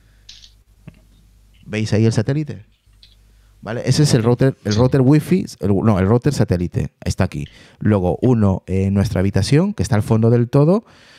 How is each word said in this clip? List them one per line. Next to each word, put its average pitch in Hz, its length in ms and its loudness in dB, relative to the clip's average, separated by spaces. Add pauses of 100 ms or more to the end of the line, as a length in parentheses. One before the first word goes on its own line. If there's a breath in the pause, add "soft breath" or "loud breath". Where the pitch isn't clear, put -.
(1700 loud breath)
¿Veis 107 260 -4
ahí 110 140 2
el 113 80 2
satélite? 131 500 -6 (960)
¿Vale? 113 240 -8
Ese 147 200 0
es 147 100 2
el 120 80 2
router, 123 420 0
el 101 100 -2
router 127 280 2
wifi, 151 420 2 (160)
el, 98 160 0
no, 101 220 2
el 95 100 2
router 123 240 2
satélite. 87 600 -2 (100)
Está 90 200 -2
aquí. 73 200 -6 (340 loud breath)
Luego 95 440 0
uno 107 440 2
en 95 280 -2
nuestra 98 260 0
habitación, 139 540 0
que - 80 -6
está - 140 -2
al 107 60 0
fondo 113 280 0
del 120 180 2
todo, 160 380 2 (320 loud breath)